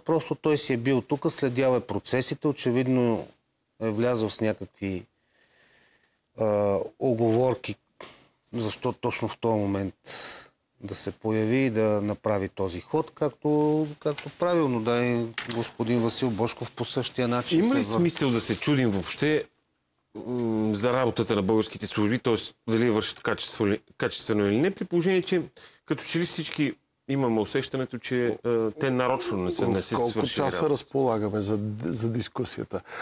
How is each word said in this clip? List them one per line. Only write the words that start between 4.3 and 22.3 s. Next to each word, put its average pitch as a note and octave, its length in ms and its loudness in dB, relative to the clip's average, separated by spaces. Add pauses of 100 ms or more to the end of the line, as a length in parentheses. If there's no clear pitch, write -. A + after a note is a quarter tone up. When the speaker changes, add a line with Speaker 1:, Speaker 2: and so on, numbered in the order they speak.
Speaker 1:
с - 100 -4
някакви, G2 640 -4 (1400)
а, G#2 380 2 (200)
уговорки, A#2 760 2 (760)
защо A2+ 400 -2
точно A#2 360 -2
в - 80 -8
този A2+ 220 2
момент G2 360 0 (880)
да G2+ 140 -10
се - 160 -4
появи A2 460 0
и C3+ 140 2
да G#2+ 320 2
направи G2+ 460 -2
този F2+ 320 -4
ход, - 340 -4
както, D3+ 720 0 (140)
както D3+ 380 -4
правилно, D#3+ 420 2
да, A#2+ 240 2
и A#2+ 220 0 (280)
господин A#2 460 0
Васил A#2 300 0
Божков A2+ 420 -4
по - 120 -6
същия B2+ 440 -2
начин B2 300 0
Speaker 2:
Има G#3+ 100 4
Speaker 1:
се C#4 100 2
Speaker 2:
ли B3+ 40 2
Speaker 1:
вър- G#3 140 0
Speaker 2:
смисъл D#3+ 340 2
да A2+ 100 2
се G#2 180 0
чудим C3 320 2
въобще, B2+ 540 0 (840)
м, A2 480 0
за A#2 180 2
работата A#2 420 2
на G#2 80 2
българските A2 440 0
служби, G#2+ 320 0
т.е. A#2 160 2 (360)